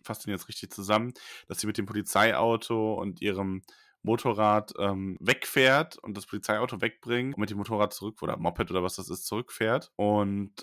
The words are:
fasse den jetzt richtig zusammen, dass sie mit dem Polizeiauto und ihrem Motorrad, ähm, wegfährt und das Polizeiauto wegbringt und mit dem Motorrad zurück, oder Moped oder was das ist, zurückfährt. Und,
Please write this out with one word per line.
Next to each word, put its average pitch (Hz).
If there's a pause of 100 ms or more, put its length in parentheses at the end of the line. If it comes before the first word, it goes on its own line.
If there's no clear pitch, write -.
fasse -
den 107
jetzt 92
richtig -
zusammen, 107 (340)
dass -
sie 104
mit 107
dem 101
Polizeiauto 110
und 87
ihrem 95 (420)
Motorrad, 107
ähm, 98
wegfährt 135
und 101
das 101
Polizeiauto 110
wegbringt 123
und -
mit 107
dem 101
Motorrad 101
zurück, 104
oder 78
Moped 87
oder 92
was 92
das 90
ist, -
zurückfährt. 113
Und, 101